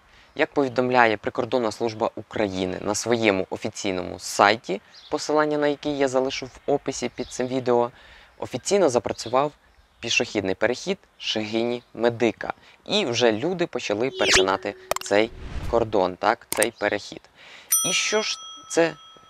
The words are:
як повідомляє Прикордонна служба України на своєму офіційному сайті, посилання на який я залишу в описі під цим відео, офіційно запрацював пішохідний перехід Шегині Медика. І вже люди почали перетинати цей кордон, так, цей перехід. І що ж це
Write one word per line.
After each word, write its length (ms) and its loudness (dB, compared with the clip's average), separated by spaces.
як 180 -2
повідомляє 640 4
Прикордонна 540 -2
служба 440 -2
України 680 -2
на 140 -2
своєму 540 2
офіційному 680 -6
сайті, 640 2
посилання 460 0
на 100 2
який 300 -2
я 100 2
залишу 380 -2
в 200 -18
описі 440 -2
під 180 -10
цим 200 -6
відео, 440 0
офіційно 520 2
запрацював 640 0
пішохідний 540 -2
перехід 420 -2
Шегині 680 -4
Медика. 600 0
І 200 0
вже 260 4
люди 360 -2
почали 420 -4
перетинати 680 2
цей 280 2
кордон, 440 2
так, 340 0
цей 220 0
перехід. 500 -4
І 40 -2
що 280 0
ж 160 -6
це 240 2